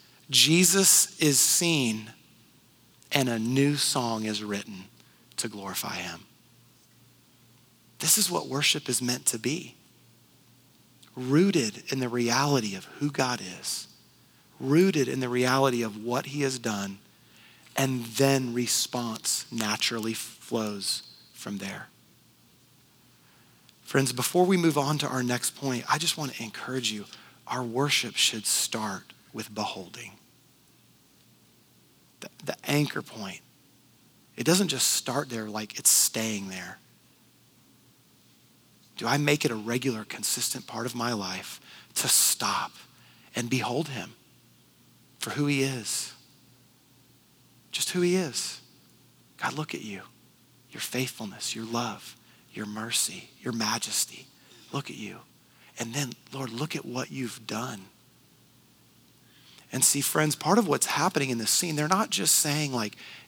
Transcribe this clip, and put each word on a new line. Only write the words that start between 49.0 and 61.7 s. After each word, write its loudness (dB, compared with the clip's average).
"God, -4
look -6
at -8
you, -10
your -12
faithfulness, -6
your -8
love, -6
your -8
mercy, -4
your -4
majesty. -4
Look -6
at -12
you. -12
And -6
then, -4
Lord, -6
look -4
at -8
what -6
you've -8
done." -6
And 0
see, 4
friends, 2
part 2
of 6
what's 2
happening 0
in -2
this -2
scene, 0